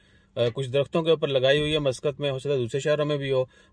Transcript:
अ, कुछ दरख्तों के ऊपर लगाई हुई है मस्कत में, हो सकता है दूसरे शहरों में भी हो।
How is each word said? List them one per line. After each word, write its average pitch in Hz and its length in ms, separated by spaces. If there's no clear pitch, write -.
अ, 120 100
कुछ 135 180
दरख्तों 139 360
के 160 80
ऊपर 156 180
लगाई 135 320
हुई 151 120
है 156 60
मस्कत 139 420
में, 143 100
हो 131 80
सकता 139 160
है 131 40
दूसरे 123 220
शहरों 151 240
में 147 140
भी 139 120
हो। 131 200